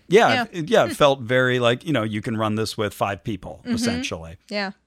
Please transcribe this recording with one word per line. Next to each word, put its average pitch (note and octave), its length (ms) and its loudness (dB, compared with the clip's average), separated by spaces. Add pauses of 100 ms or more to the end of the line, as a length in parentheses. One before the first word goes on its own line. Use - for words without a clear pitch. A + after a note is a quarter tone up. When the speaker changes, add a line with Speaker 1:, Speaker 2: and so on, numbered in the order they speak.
Speaker 1:
Yeah, A3+ 220 6
Speaker 2:
Yeah. A#3+ 240 0
Speaker 1:
it, F3 160 -6
yeah, G#3 160 4
it - 60 2
Speaker 2:
Hmm. - 20 -8
Speaker 1:
felt C#3 260 4
very, B2+ 400 2
like, A#2+ 260 2
you D#3+ 60 -4
know, B2 120 0
you G#2+ 180 -4
can A2+ 160 -4
run G#2+ 180 0
this A2 220 -4
with G#2 160 -2
five G2+ 320 -4
people, F2+ 400 -10
Speaker 2:
Mm-hmm. A#3+ 100 -4
Speaker 1:
essentially. A3+ 600 -6 (160)
Speaker 2:
Yeah, G3+ 200 -6 (160)